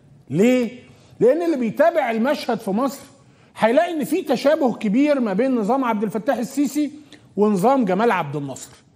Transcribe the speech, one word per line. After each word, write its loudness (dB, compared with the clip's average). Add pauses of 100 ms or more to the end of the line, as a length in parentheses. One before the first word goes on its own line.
(300)
ليه؟ 2 (500)
لأن 4
اللي 0
بيتابع 0
المشهد -2
في -6
مصر -2 (560)
هيلاقي 2
إن -4
في -2
تشابه 0
كبير 0
ما -2
بين 0
نظام 0
عبد -2
الفتاح -2
السيسي -4 (460)
ونظام 2
جمال 2
عبد -2
الناصر. -10 (260)